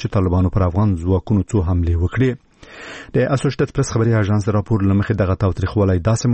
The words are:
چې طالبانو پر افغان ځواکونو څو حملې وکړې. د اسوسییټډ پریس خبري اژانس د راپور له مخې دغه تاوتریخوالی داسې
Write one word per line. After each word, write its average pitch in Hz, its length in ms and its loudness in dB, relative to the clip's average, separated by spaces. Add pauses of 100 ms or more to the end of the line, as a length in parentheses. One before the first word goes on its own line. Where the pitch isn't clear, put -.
چې - 140 -6
طالبانو 92 400 0
پر 90 140 2
افغان 98 260 0
ځواکونو 92 540 0
څو 87 180 0
حملې 85 280 0
وکړې. 113 360 0 (840)
د 123 100 2 (100)
اسوسییټډ 135 400 -2
پریس 135 180 -2
خبري 117 220 2
اژانس 104 320 0
د 107 100 0
راپور 101 260 0
له 98 160 2
مخې 104 220 0
دغه 95 220 2
تاوتریخوالی 95 560 0
داسې 110 360 0